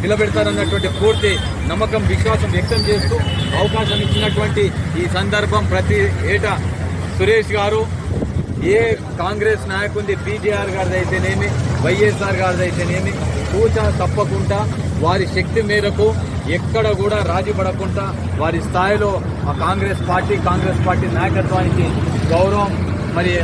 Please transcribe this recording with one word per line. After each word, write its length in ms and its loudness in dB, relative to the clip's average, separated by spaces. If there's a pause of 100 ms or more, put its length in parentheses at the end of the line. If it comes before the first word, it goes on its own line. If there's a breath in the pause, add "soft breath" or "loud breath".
నిలబెడతారన్నటువంటి 840 0 (100)
పూర్తి 320 2 (380)
నమ్మకం, 320 -2 (100)
విశ్వాసం 440 2
వ్యక్తం 320 0
చేస్తూ 280 2 (440)
అవకాశం 460 0
ఇచ్చినటువంటి 580 0 (380)
ఈ 20 0 (120)
సందర్భం 560 0
ప్రతి 280 2 (340)
ఏటా 200 0 (640)
సురేష్ 400 2
గారు 240 0 (920)
ఏ 40 6 (420)
కాంగ్రెస్ 500 0
నాయకుడిది 440 -2 (100)
పీజేఆర్ 500 -2
గారిది 240 0
అయితేనేమి, 500 0 (360)
వైఎస్ఆర్ 560 2
గారిది 260 0
అయితేనేమి, 460 -2 (380)
తూచా 320 2 (180)
తప్పకుండా 580 0 (460)
వారి 300 2
శక్తి 340 0
మేరకు 380 2 (500)
ఎక్కడ 280 0 (160)
కూడా 180 2 (120)
రాజీ 280 0
పడకుండా 460 -2 (360)
వారి 260 0
స్థాయిలో 440 2 (380)
ఆ 40 0 (120)
కాంగ్రెస్ 440 0
పార్టీ, 280 0 (120)
కాంగ్రెస్ 380 0
పార్టీ 220 2 (100)
నాయకత్వానికి 680 2 (460)
గౌరవం 380 2 (460)
మరి 160 0 (100)